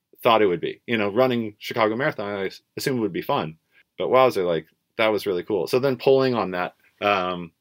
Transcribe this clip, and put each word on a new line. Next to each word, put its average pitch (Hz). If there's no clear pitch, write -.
thought 113
it 107
would 87
be." -
You 120
know, 101
running 117
Chicago 110
Marathon, 110
I 98
s-, -
assumed 127
would 101
be 87
fun, 95
but 87
wowzer, 120
like, 85
that 113
was 104
really 90
cool. 92
So 131
then 131
pulling 135
on 98
that, 90
um, 90